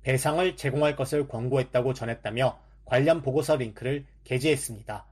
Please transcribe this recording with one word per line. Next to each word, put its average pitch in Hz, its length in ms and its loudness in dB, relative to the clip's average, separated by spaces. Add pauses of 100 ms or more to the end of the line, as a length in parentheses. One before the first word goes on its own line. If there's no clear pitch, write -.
배상을 156 520 0
제공할 147 400 0
것을 143 320 -2
권고했다고 127 640 0
전했다며 117 680 -2 (260)
관련 147 360 4
보고서 139 340 2
링크를 127 500 -4 (180)
게재했습니다. 127 880 -2